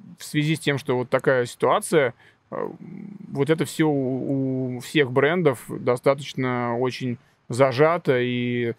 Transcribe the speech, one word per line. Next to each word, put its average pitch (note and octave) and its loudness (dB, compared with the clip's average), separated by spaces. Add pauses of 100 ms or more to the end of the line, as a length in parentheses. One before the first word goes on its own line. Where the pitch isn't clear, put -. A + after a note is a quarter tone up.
(180)
в - -20
связи D3+ -2
с - -4
тем, C#3+ 0
что B2 -2
вот B2+ -4
такая B2+ 2
ситуация, C#3+ 2 (380)
э, - -10 (760)
вот C#3 0
это E3 2
всё D#3 0
у, C3 -2
у - -14
всех C3 0
брендов C#3+ 2
достаточно B2 -2
очень B2 -4 (320)
зажато, C#3 4
и B2 -2